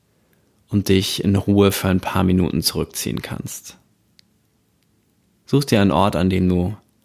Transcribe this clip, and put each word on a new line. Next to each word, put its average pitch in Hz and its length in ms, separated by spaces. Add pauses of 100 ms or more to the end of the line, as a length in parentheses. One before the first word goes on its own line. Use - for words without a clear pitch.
(680)
und 101 200
dich 98 360
in 101 100
Ruhe 98 380
für - 160
ein 92 100
paar - 240
Minuten 90 400
zurückziehen - 600
kannst. - 540 (1700)
Such 143 180
dir 113 160
einen 101 100
Ort, 95 240
an 90 160
dem 92 180
du 90 280 (280)